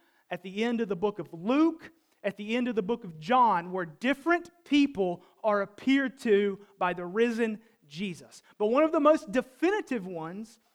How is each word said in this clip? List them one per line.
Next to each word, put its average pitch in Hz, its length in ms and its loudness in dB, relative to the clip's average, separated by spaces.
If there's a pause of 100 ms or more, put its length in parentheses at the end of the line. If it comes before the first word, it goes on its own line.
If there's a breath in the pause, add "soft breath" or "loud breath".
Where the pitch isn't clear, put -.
(300)
at 180 120 -8
the 196 200 -6
end 233 180 -2
of 214 80 -4
the 190 80 -4
book 202 220 -4
of 156 140 -12
Luke, 277 580 0 (320)
at 196 140 -6
the 214 200 -6
end 247 120 -2
of 214 80 -4
the 220 60 0
book 233 220 -4
of 160 140 -14
John, 180 540 2
where 185 120 -4
different 277 680 -2 (120)
people 277 600 0 (180 soft breath)
are 208 200 2
appeared 262 580 -2
to 202 400 2 (180 soft breath)
by 180 140 0
the 180 120 -8
risen 226 540 0 (300 soft breath)
Jesus. 156 540 -12 (140 soft breath)
But 214 100 0
one 262 180 4
of 320 80 2
the 330 80 2
most 294 320 4
definitive 262 720 -2
ones 180 540 -12 (140)